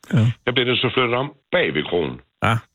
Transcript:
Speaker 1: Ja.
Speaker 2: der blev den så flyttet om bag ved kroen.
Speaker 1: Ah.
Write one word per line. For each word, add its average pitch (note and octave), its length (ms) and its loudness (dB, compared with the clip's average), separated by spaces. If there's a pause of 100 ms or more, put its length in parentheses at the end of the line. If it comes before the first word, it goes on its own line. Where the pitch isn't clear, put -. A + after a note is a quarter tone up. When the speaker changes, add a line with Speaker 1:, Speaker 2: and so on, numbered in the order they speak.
(140)
Speaker 1:
Ja. - 40 4 (280)
Speaker 2:
der A#2+ 60 0
blev B2+ 140 0
den B2 100 0
så A#2+ 180 0
flyttet B2 200 0
om C#3 180 -2 (200)
bag C#3 220 0
ved D2+ 100 -2
kroen. D2 360 -2 (220)
Speaker 1:
Ah. A2 160 2 (180)